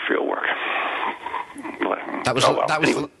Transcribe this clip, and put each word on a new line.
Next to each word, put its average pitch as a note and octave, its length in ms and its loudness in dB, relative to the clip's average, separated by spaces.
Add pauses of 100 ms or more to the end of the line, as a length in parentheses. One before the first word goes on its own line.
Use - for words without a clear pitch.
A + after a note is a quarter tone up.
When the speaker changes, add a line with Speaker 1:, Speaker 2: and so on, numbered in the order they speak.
Speaker 1:
field - 200 2
work. - 180 -2 (1800)
Speaker 2:
That B2 100 2
was, B2 100 4
Speaker 1:
Oh, - 120 6
well. - 100 4
Speaker 2:
that D#3 120 2
was, - 120 4
Speaker 1:
Anyway. - 180 -2 (120)